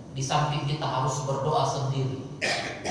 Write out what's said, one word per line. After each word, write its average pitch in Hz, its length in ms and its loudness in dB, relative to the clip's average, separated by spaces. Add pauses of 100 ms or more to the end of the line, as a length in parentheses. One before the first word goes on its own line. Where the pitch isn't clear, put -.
(120)
di 135 80 -6
samping 147 480 2
kita - 160 -2
harus 131 400 0
berdoa - 400 2
sendiri 131 640 0 (640)